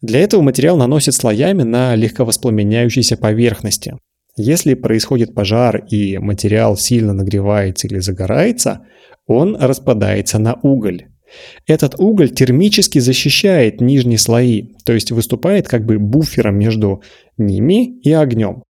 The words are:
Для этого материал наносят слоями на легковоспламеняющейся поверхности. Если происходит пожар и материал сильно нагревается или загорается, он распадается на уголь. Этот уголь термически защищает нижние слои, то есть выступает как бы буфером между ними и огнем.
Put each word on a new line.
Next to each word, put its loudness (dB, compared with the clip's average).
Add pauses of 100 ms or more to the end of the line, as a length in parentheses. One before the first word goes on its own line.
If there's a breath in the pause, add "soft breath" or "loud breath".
Для 0
этого 2
материал 2
наносят 0
слоями 0
на 0
легковоспламеняющейся 0
поверхности. -2 (380)
Если 0
происходит -2
пожар 0
и -2
материал 0
сильно 0
нагревается -2
или -6
загорается, -2 (400 soft breath)
он 0
распадается -2
на 0
уголь. -2 (580 loud breath)
Этот 0
уголь 4
термически 2
защищает 2
нижние 2
слои, 0 (160)
то 0
есть -2
выступает -2
как -2
бы 0
буфером 0
между 0 (340 soft breath)
ними 0
и 0
огнем. 0